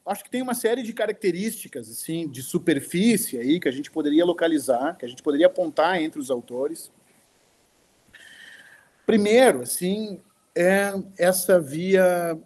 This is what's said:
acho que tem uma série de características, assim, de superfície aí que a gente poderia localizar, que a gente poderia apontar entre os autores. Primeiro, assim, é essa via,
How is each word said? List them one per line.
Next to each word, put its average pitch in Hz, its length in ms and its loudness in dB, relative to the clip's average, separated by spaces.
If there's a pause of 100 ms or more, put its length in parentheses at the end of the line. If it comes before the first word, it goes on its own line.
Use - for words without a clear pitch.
acho 196 160 -6
que - 80 -20
tem 247 100 -4
uma 254 140 -6
série 240 300 -2
de 220 80 -8
características, 208 1000 -6
assim, 165 380 -8
de 131 160 -12
superfície 170 920 0
aí 135 200 0
que 175 100 -4
a 131 40 0
gente 143 180 -10
poderia 156 340 2
localizar, 160 720 0
que - 80 -14
a 123 40 -8
gente 123 120 -18
poderia 151 280 4
apontar 175 520 0
entre 156 200 -6
os 131 100 -6
autores. 131 640 -6 (2000)
Primeiro, 214 580 4
assim, 190 580 -4 (340)
é 196 380 2 (260)
essa 185 420 4
via, 170 840 0